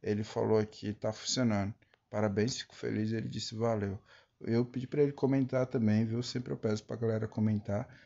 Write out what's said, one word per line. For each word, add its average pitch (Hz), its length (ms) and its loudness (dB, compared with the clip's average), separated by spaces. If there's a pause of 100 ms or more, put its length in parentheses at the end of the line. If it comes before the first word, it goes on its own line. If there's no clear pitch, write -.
Ele 104 220 -2
falou 110 360 0
aqui, 107 340 -2
"Tá 107 200 -4
funcionando. 107 600 0 (360)
Parabéns, 107 480 2
fico - 180 -12
feliz." 110 380 -2
Ele 113 160 -2
disse, 113 260 -8
"Valeu." 107 420 0 (440)
Eu 113 240 2
pedi 123 200 -6
pra 147 160 2
ele 143 120 4
comentar 135 520 2
também, 113 400 4
viu? 117 160 -2
Sempre 123 300 -6
eu 131 60 -4
peço 107 260 -2
pra 123 140 -8
galera 110 300 0
comentar, 107 600 0 (180)